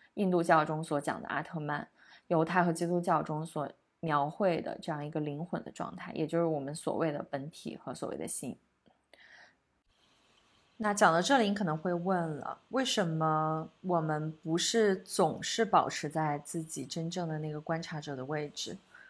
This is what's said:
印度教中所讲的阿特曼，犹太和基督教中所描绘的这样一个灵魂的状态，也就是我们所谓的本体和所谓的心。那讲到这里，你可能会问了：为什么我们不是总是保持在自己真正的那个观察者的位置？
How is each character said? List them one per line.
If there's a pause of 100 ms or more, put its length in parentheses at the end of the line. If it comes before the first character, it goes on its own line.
(140)
印
度
教
中
所
讲
的
阿
特
曼， (400)
犹
太
和
基
督
教
中
所 (300)
描
绘
的
这
样
一
个
灵
魂
的
状
态，
也
就
是
我
们
所
谓
的
本
体
和
所
谓
的
心。 (2250)
那
讲
到
这
里，
你
可
能
会
问
了： (120)
为
什
么 (100)
我
们 (100)
不
是
总
是
保
持
在
自
己
真
正
的
那
个
观
察
者
的
位
置？ (320)